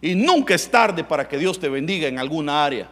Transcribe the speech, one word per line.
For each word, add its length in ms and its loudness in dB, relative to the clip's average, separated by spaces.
Y 140 -2
nunca 400 4
es 160 -2
tarde 320 2
para 260 -2
que 80 -6
Dios 220 0
te 100 -4
bendiga 380 -2
en 140 -4
alguna 440 -2
área. 280 -4